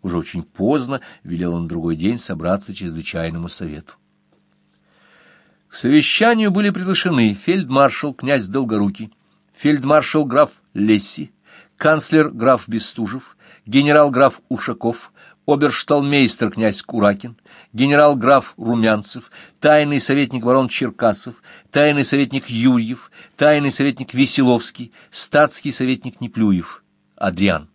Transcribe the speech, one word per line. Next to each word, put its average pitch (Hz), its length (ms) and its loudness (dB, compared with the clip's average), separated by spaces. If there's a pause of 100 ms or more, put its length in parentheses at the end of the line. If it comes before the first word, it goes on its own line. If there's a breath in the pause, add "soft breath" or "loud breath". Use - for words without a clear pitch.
уже 87 140 -4
очень 82 260 -8
поздно, 127 560 -4 (240 loud breath)
велела 85 360 -6
на 85 80 -6
другой 82 280 -4
день 101 240 -4
собраться 92 560 -6
чрезвычайному 82 720 -10
совету. 78 460 -12 (1800 soft breath)
К - 60 -20
совещанию 208 760 2
были 202 200 0
приглашены 180 640 0
фельдмаршал 135 800 0
князь 127 340 -2
Долгорукий, 107 680 -2 (420)
фельдмаршал 147 720 2
граф 135 260 2 (220)
Лесси, 104 580 0 (460 soft breath)
канцлер 156 520 2
граф 120 380 0
Бестужев, 113 680 -6 (280 soft breath)
генерал-граф 139 840 4
Ушаков, - 640 -6 (340 soft breath)
обершталмейстер 143 1040 0
князь 107 300 -2
Куракин, 104 540 -2 (380 soft breath)
генерал-граф 139 840 2
Румянцев, 113 760 -2 (280 loud breath)
тайный 147 400 4
советник 131 440 -2
барон 127 260 2
Черкасов, 113 680 -4 (360 loud breath)
тайный 147 340 2
советник 135 420 -2
Юрьев, 117 640 0 (240 loud breath)
тайный 143 360 2
советник 135 420 -4
Веселовский, 123 760 0 (180 soft breath)
статский - 640 0
советник 127 500 -4
Неплюев, 104 640 -2 (340)
Адриан. 87 580 -4